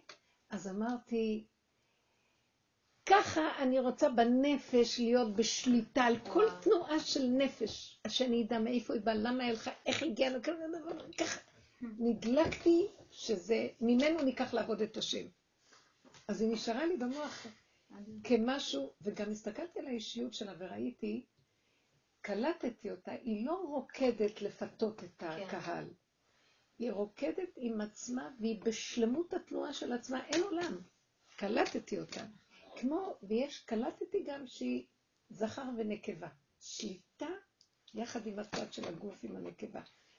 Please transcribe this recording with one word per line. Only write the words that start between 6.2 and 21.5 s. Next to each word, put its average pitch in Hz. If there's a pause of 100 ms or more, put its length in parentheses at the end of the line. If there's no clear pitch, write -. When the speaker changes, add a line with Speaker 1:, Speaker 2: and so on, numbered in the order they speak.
Speaker 2:
וואו. -
Speaker 1:
תנועה 339
של 285
נפש, -
שאני 233
אדע 226
מאיפה 240
היא 226
באה, 220
למה 240
היא 240
הלכה, 220 (140)
איך 269
היא 240
הגיעה, 262
וכזה 320 (160)
דבר, 320
ככה." - (420)
נדלקתי 240 (240)
שזה, 220 (140)
ממנו 269
ניקח 262
לעבוד 214
את 214
השם. - (1040)
אז 196
היא 226
נשארה 226
לי 339
במוח 262 (440)
Speaker 3:
מדהים. 214
Speaker 1:
כמשהו, 262
וגם 208
הסתכלתי 220
על 294
האישיות 240
שלה 202
וראיתי, 214 (960)